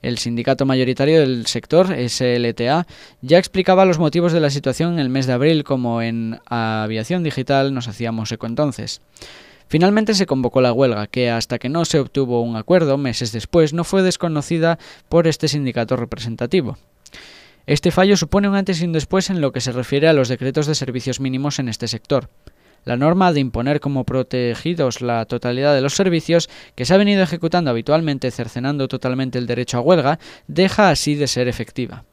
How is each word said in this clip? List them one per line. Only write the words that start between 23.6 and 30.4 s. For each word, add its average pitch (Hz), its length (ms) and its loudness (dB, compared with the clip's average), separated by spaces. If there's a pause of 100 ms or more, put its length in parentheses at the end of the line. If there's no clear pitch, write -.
como 139 240 -2
protegidos 127 1000 -2
la 120 260 -2
totalidad 127 460 -2
de 139 80 4
los 139 140 -2
servicios 170 560 0 (240)
que 123 100 -6
se 123 80 2
ha 185 40 6
venido 202 260 4
ejecutando 165 480 0
habitualmente, 139 640 0
cercenando 131 560 -4
totalmente 131 500 -4
el 123 80 -4
derecho 120 320 -4
a 120 40 -2
huelga, 156 360 2 (300)